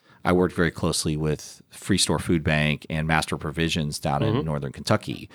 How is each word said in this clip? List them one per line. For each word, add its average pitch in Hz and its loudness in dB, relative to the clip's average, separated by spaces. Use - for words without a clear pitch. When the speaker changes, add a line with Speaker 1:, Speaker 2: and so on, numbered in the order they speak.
Speaker 1:
I 90 4
worked 90 4
very 85 2
closely 80 -2
with 76 -4
Free - 0
Store 78 2
Food 85 2
Bank 76 2
and 78 -2
Master 80 0
Provisions 80 -2
down 71 0
Speaker 2:
Mm-hmm. 71 0
Speaker 1:
in 80 -2
Northern 71 -4
Kentucky. - -4